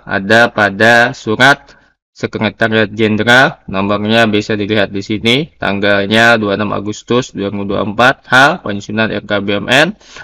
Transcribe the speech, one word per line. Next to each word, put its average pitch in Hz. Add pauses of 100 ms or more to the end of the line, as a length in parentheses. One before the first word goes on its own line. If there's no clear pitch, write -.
ada 101
pada 113
surat 123 (400)
Sekretariat 110
Jenderal, 110
nomornya 104
bisa 104
dilihat 104
di 98
sini, 113
tanggalnya 101
dua 101
puluh 104
enam 101
Agustus 104
dua 98
ribu 101
dua 98
puluh 101
empat, 120
H, 143
penyusunan 107
R 101
K - (120)
B 101
M 101
N 151 (240)